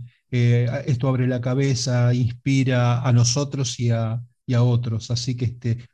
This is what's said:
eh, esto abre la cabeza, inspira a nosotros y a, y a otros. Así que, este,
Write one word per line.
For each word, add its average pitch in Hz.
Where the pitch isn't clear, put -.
eh, 120
esto 139
abre 127
la 127
cabeza, 123
inspira 123
a 127
nosotros 135
y 120
a, 113
y 127
a 120
otros. 120
Así 120
que, 123
este, 117